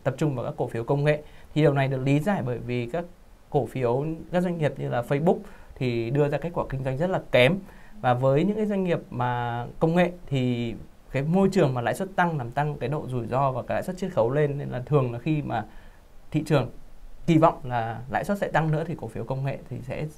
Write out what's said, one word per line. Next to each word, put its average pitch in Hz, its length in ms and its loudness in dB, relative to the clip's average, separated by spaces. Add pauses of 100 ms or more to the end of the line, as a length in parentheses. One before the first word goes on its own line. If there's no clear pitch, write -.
tập 131 160 -2
trung 151 160 2
vào 117 100 -4
các 143 120 -6
cổ 135 100 -2
phiếu 117 180 -4
công 143 200 2
nghệ. 151 180 2 (320)
Thì 151 80 4
điều 156 100 8
này 139 160 2
được 131 140 -2
lý 139 180 4
giải 180 220 0
bởi 123 160 -4
vì 120 280 -4
các 165 180 -4 (460)
cổ 131 160 0
phiếu, 127 380 0 (280)
các 175 80 2
doanh 175 180 -2
nghiệp 143 200 0
như 139 100 -6
là 127 140 -2
Facebook 160 360 2 (360)
thì 120 360 0
đưa 147 180 4
ra 147 100 -2
kết 170 160 -4
quả 143 140 -2
kinh 131 160 -6
doanh 131 140 -2
rất 175 120 0
là 180 100 0 (120)
kém. 131 260 6 (420)
Và 123 140 2
với 135 300 4
những 202 120 0
cái 214 100 0
doanh 196 180 0
nghiệp 170 140 0 (120)
mà 120 560 -4 (120)
công 165 160 2
nghệ 180 180 4 (140)
thì 123 480 0 (380)
cái 131 100 0
môi 185 300 4
trường 156 220 4
mà 123 60 -2
lãi 117 140 0
suất 190 220 -4
tăng 170 220 2
làm 120 120 -6
tăng 147 280 -2
cái 123 100 -4
độ 139 200 -4
rủi 123 180 -4
ro 131 260 0
và 123 100 -4
cái - 120 -4
lãi 104 80 -2
suất 185 140 -6
chiết 185 160 -6
khấu 117 180 2
lên, 143 280 0
nên 139 100 -8
là 127 180 -6
thường 131 260 2
là 120 60 -2
khi 156 240 0
mà 117 220 -2 (640)
thị 151 160 0
trường 131 240 2 (560)
kỳ 165 120 6
vọng 165 260 6
là 117 360 -2 (100)
lãi - 140 4
suất 202 140 0
sẽ 190 100 -2
tăng 160 220 2
nữa 156 160 0
thì 165 120 -4
cổ 113 100 -10
phiếu 107 160 -8
công 135 200 -4
nghệ 135 140 -4 (120)
thì 123 120 -6
sẽ 123 240 -6 (120)